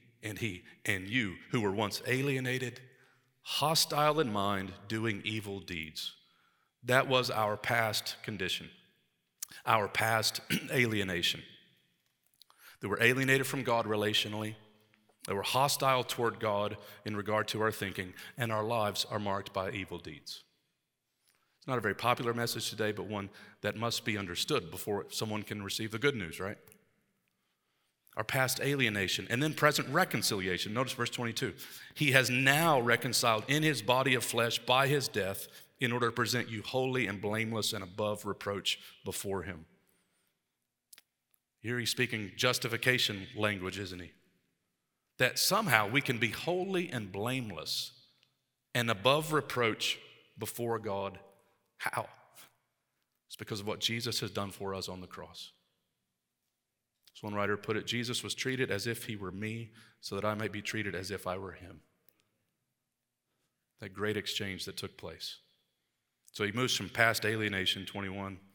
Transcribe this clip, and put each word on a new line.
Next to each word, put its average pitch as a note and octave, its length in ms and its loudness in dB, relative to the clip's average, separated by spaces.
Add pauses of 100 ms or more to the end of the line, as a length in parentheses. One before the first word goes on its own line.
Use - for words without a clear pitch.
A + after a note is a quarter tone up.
(220)
and G#2+ 160 -6
he, F#2+ 260 -4 (220)
and F#2+ 200 0
you, G#2+ 300 -2 (140)
who B2 100 0
were G2+ 120 2
once G#2 340 -2
alienated, B2+ 760 -2 (640)
hostile D3+ 760 2
in A#2+ 120 2
mind, G2 400 0 (160)
doing A2 380 -2
evil G#2 340 -6
deeds." D#2+ 540 -8 (680)
That B2+ 220 4
was B2+ 240 4
our G#2+ 280 0
past A2+ 640 0
condition, F2+ 480 -4 (960)
our A2 220 4
past A2 520 2 (160)
<clears throat> - 160 -4
alienation. G2+ 720 2 (1400)
They G2+ 80 -6
were G2 140 2
alienated C3 440 6
from C3+ 160 -4
God A#2 220 2
relationally. G#2+ 680 0 (720)
They G2 80 -2
were G2 80 0
hostile C3 600 4
toward A#2 380 0
God G#2 380 0 (260)
in G#2+ 100 -2
regard G#2+ 340 0
to G#2+ 120 -2
our A2 100 4
thinking, F#2 440 -6 (240)
and A#2 120 0
our G#2+ 140 2
lives G#2+ 460 0
are G#2+ 80 -2
marked G2+ 340 -2
by F#2+ 180 -2
evil F#2+ 280 -6
deeds. - 460 -14 (1120)
It's - 100 -12
not B2+ 80 2
a A2 60 0
very G2+ 120 2
popular A#2+ 380 0
message A#2 380 -2
today, G#2+ 200 0
but G2 140 -4
one G2+ 240 -6 (320)
that G#2 160 -2
must A2+ 300 -2
be G#2+ 100 0
understood F#2+ 540 -2
before G2 400 -4
someone G#2+ 320 -4
can G#2 200 -8
receive G#2 280 -4
the A2+ 80 -6
good C3+ 180 2
news, F2 240 -6
right? G2 160 -6 (1600)
Our A2 80 -4
past C3 360 2
alienation, G#2 680 2
and A#2+ 140 2
then D#3 100 0
present D3 360 4
reconciliation. G#2+ 840 2
Notice A#2+ 220 0
verse A#2+ 160 -2
twenty-two. A#2 420 -2 (400)
"He D3 200 4
has B2+ 180 8
now C#3 500 6
reconciled A#2 640 4
in D3+ 160 2
his C#3+ 200 2
body B2+ 320 4
of A#2 100 2
flesh A#2 340 2
by C3 280 4
his C#3 200 2
death G2 420 -2 (320)
in A#2+ 120 2
order A#2+ 140 2
to A2+ 60 0
present A#2 360 0
you G#2+ 140 -6
holy B2+ 440 0
and G2 140 -4
blameless A2 540 0
and G2 100 -6
above G#2 400 -4
reproach G2+ 560 -4 (240)
before F#2+ 380 -4
him." E2 240 -10 (1900)
Here A#2+ 180 -2
he's A2+ 120 0
speaking A2 460 0
justification A#2+ 880 2 (100)
language, F#2+ 420 0
isn't F2+ 220 -8
he? E2+ 120 -14 (1080)
That B2 200 2
somehow C#3+ 500 4
we C3+ 120 4
can B2 180 -2
be A2 120 2
holy F3 600 -2
and G#2 220 -6
blameless G#2 800 -4 (840)
and A#2 160 2
above C#3 420 2
reproach A#2+ 640 0 (400)
before A2+ 400 -4
God. G2 400 -4 (580)
How? - 320 -4 (1200)
It's - 100 -16
because A2 240 -8
of G2+ 60 -8
what G#2 140 -4
Jesus A#2 400 -2
has G#2+ 100 -6
done G2+ 200 -4
for F#2+ 240 -8
us F#2 140 -6
on F#2 140 -10
the F2+ 40 -14
cross. - 460 -16 (1600)
As - 80 -18
one G#2 120 -8
writer G2+ 240 2
put A2 180 -2
it, - 100 -4
"Jesus A#2 360 -2
was G2+ 120 -6
treated B2+ 360 -2
as G2+ 160 -2
if A#2 180 -4
he G#2+ 120 -8
were F#2+ 160 -8
me A2 400 -8 (280)
so - 140 -8
that G2 100 -2
I G#2+ 100 2
might G#2 180 -2
be G#2 100 -6
treated G2+ 320 -4
as F#2 160 -6
if F#2 160 -6
I F2+ 100 -2
were F#2+ 160 -8
him." F2+ 300 -18 (2000)
That G2+ 120 -12
great G#2 240 0
exchange G2 480 -4
that F#2+ 140 -8
took - 180 -8
place. - 420 -12 (920)
So G#2 120 -2
he G2+ 80 0
moves B2+ 240 0
from F#2+ 120 -4
past A2+ 380 4
alienation, G2 580 0
twenty-one, G2 560 -8 (140)